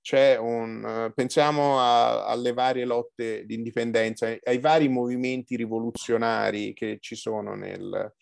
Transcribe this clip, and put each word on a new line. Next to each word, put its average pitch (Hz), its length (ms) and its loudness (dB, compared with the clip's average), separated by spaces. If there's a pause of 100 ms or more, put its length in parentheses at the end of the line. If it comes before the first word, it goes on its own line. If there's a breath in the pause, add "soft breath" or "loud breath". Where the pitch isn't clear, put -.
c'è 135 360 4
un, 113 480 -4
eh, 110 300 -4
pensiamo 143 640 2
a, 117 480 4
alle 120 260 -2
varie 127 320 0
lotte 117 640 -4
di 110 80 -8
indipendenza, 113 720 0
ai, 113 160 -4
ai 127 160 0
vari 151 300 4
movimenti 127 680 -2
rivoluzionari 113 1160 -2
che 107 280 -6
ci - 140 -14
sono 104 400 -6
nel, 98 680 -8